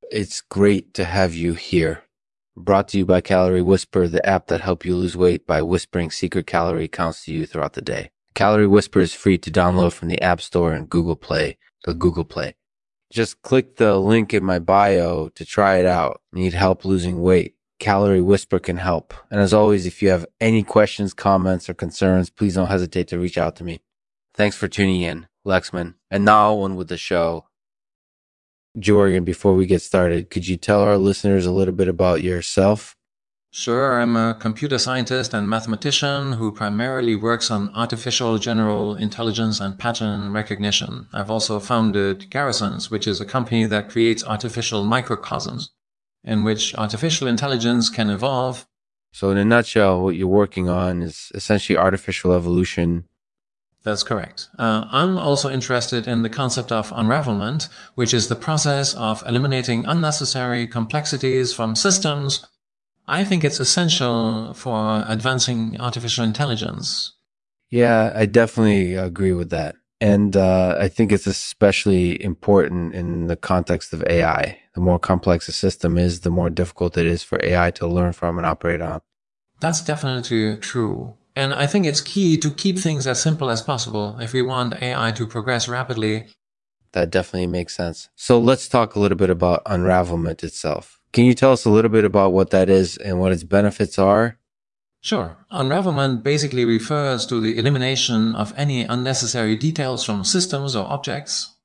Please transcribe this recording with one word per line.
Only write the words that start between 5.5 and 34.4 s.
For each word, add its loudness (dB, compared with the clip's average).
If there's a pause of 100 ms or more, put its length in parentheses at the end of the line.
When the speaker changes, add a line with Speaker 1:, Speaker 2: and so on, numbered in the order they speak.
Speaker 1:
whispering -2
secret -4
calorie -2
counts -6
to -10
you -4
throughout -6
the -12
day. -8 (220)
Calorie 4
Whisper 6
is 2
free 2
to -8
download 2
from -10
the -2
App 2
Store 0
and -6
Google 0
Play, -4 (260)
the -4
Google 0
Play. -8 (560)
Just -4
click 0
the 4
link 2
in 0
my 0
bio 2
to -18
try 2
it 4
out. 0 (120)
Need -2
help 2
losing 0
weight? 2 (240)
Calorie 4
Whisper 2
can -4
help. -4 (160)
And 0
as 4
always, 4
if -6
you 4
have 0 (120)
any 2
questions, 0
comments, 2
or -8
concerns, 0
please -2
don't 0
hesitate -2
to -6
reach -4
out -2
to -14
me. -10 (540)
Thanks 0
for -6
tuning 0
in, -6 (180)
Lexman. -2 (160)
And 0
now 6
on -4
with -8
the -6
show. -2 (1300)
Jürgen, 4
before 2
we 4
get 2
started, 0
could -6
you -2
tell 2
our 4
listeners 2
a 0
little 2
bit 0
about 2
yourself? 0 (540)
Speaker 2:
Sure, 0
I'm 2
a 0
computer -4